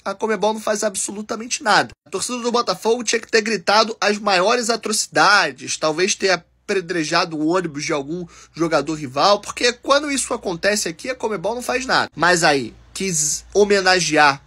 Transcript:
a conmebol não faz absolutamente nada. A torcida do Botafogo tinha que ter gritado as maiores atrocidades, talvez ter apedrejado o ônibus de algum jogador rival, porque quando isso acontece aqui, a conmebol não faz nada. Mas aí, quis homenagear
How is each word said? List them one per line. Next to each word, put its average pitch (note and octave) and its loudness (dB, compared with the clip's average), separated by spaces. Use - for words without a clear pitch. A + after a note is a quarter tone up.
a G3 -6
conmebol G#3+ -2
não A3 -12
faz G#3+ -4
absolutamente G#3+ -6
nada. F3+ 2
A - -20
torcida A#3 -6
do A#3+ -2
Botafogo A3+ 0
tinha A3+ -2
que - -20
ter A3+ 4
gritado G#3+ 2
as G#3 0
maiores G#3 2
atrocidades, F3 2
talvez E3+ 0
ter F#3+ -2
apedrejado E3+ -2
o D3+ 0
ônibus D#3+ -2
de D#3+ -2
algum D#3 -6
jogador D#3 0
rival, D3+ 0
porque B3 -2
quando C#4+ 0
isso C4+ -4
acontece G3+ -2
aqui, E3 -10
a B3+ -6
conmebol G#3 -4
não B3 -10
faz B3+ -4
nada. D3 0
Mas E3+ 2
aí, C#3 2
quis - -4
homenagear F#3 4